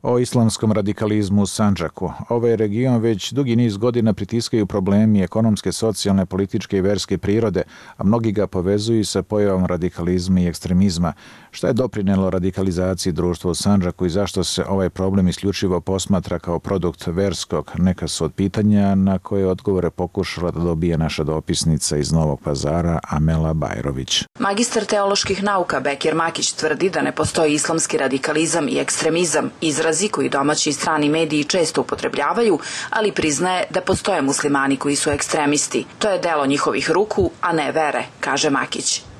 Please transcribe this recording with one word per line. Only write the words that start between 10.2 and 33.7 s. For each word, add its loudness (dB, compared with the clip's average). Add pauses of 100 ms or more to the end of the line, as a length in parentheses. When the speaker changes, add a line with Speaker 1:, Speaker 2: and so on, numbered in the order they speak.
Speaker 1:
i 2
ekstremizma. 2 (380)
Šta -6
je 2
doprinelo 0
radikalizaciji -2
društva -2
u 0
Sandžaku 0
i 0
zašto -2
se -2
ovaj 0
problem 2
isključivo 0
posmatra -2
kao -4
produkt -2
verskog? -2
Neka 0
su -4
od -2
pitanja 2
na 2
koje -2
odgovore 0
pokušala -4
da -4
dobije 0
naša -2
dopisnica -2
iz 0
Novog 2
Pazara, -2
Amela 0
Bajrović. -4 (140)
Speaker 2:
Magistar -2
teoloških 0
nauka 0
Bekir -2
Makić -2
tvrdi 0
da -2
ne -2
postoji 0
islamski -2
radikalizam 0
i -2
ekstremizam, 0 (100)
izrazi 0 (120)
koji -2
domaći 0
i -2
strani 0
mediji 0
često 0
upotrebljavaju, 0 (320)
ali 0
priznaje 0